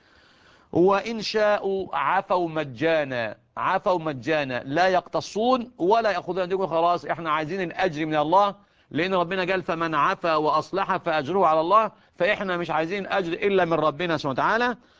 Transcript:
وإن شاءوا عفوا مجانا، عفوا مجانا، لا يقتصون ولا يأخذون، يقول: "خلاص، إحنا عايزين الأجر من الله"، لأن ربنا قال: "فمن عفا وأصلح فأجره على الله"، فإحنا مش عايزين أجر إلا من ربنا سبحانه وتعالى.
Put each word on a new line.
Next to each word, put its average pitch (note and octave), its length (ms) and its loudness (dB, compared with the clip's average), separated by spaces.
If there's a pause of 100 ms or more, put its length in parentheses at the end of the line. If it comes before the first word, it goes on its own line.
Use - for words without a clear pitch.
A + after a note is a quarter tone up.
(720)
وإن G3 500 2
شاءوا G3 760 0
عفوا F3 520 0
مجانا، C#3 880 -2 (200)
عفوا F3+ 420 0
مجانا، C#3 680 -4
لا E3 220 2
يقتصون A3 920 -2
ولا G#3 340 2
يأخذون، F3 400 -4
يقول: F#3+ 160 -2
"خلاص، E3+ 380 0
إحنا D#3+ 260 -4
عايزين D#3 300 -2
الأجر D#3+ 440 -2
من D#3 100 -2
الله"، F#3+ 400 4 (360)
لأن F3 220 -2
ربنا F3+ 380 0
قال: F#3 120 -2
"فمن E3 320 -2
عفا E3 400 0
وأصلح D#3 640 0
فأجره E3 480 0
على D#3 140 6
الله"، G3 320 4 (280)
فإحنا F#3+ 380 0
مش E3+ 140 -4
عايزين E3 360 -2
أجر F3+ 260 -2
إلا F#3+ 320 2
من E3 80 0
ربنا D#3 440 0
سبحانه C#3 140 -2
وتعالى. G#3+ 460 0 (220)